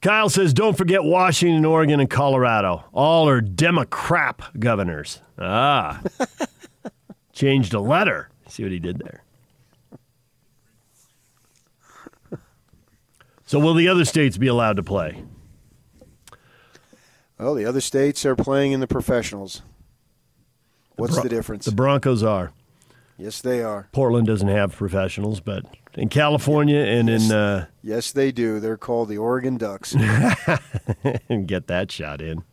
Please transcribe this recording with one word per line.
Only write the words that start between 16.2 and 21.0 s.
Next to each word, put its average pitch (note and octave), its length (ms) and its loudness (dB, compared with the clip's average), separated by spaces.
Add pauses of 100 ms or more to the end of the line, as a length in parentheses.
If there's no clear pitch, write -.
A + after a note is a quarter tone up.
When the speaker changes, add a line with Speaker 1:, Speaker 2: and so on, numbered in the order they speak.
Speaker 2:
Well, C3 160 -2
the A2+ 120 -2
other C3 140 -2
states C#3 440 -2
are C3 120 2
playing C#3 360 0
in C3+ 80 -2
the C3 60 -4
professionals. A2 760 -4 (1300)
What's A#2+ 180 -2